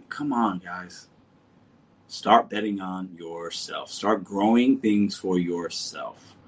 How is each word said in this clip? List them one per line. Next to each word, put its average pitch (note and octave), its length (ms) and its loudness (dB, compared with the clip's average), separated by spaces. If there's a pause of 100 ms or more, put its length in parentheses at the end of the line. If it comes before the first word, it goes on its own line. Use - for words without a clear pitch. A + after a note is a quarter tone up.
come D3 240 -4
on, G#2+ 260 2
guys. F2+ 480 -12 (1000)
Start - 400 4
betting G#2 320 -4
on F#2 360 -8
yourself. E2 720 -10
Start G2+ 360 0
growing A#2 540 4
things G#2 380 2
for F#2 220 0
yourself. - 960 -6 (120)